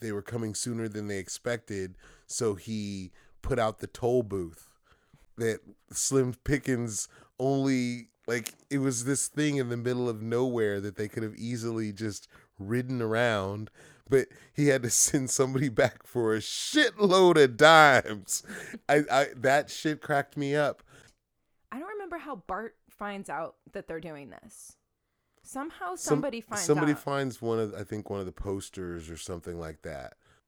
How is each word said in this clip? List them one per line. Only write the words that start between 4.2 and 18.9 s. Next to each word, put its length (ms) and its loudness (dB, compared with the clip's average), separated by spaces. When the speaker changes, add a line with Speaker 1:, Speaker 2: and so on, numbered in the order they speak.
Speaker 1:
booth 440 -8
that 220 -2
Slim 420 0
Pickens 640 -2
only, 720 0
like, 260 -4
it 100 -2
was 260 -2
this 220 -2
thing 300 -2
in 120 -2
the 80 -4
middle 320 -2
of 120 -6
nowhere 600 0
that 160 -8
they 100 -4
could 160 -8
have 120 -8
easily 580 -4
just 340 -8
ridden 420 -4
around, 680 0
but 180 4
he 140 2
had 160 4
to 60 -2
<laughs> 0 -
send 400 2
somebody 400 0
back 360 0
for 300 2
a 40 -2
shitload 1040 6
of 140 4
dimes. 840 8
I, 140 6